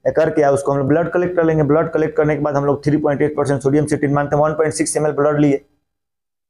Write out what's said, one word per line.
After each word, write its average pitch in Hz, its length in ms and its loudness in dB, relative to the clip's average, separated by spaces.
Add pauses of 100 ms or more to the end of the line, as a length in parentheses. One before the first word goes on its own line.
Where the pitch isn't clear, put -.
करके 156 380 2
उसको 139 260 0
हम 139 60 0
लोग 139 100 -2
blood 160 220 0
collect 180 260 -2
कर 170 80 2
लेंगे। 160 200 2
blood 160 260 2
collect 156 260 -2
करने 151 200 2
के 139 60 -6
बाद 147 140 -2
हम 143 80 0
लोग 143 200 -2
three 151 140 2
point 147 240 0
eight 147 140 -2
percent 143 260 0
sodium 143 240 2
सिट्रेट 143 260 -2
मानते 143 240 0
हैं, 143 60 2
वन 156 100 0
पॉइंट 156 220 -2
सिक्स 156 220 -4
एम 151 100 0
एल 151 60 0
blood 147 280 0
लिए, 143 240 2 (840)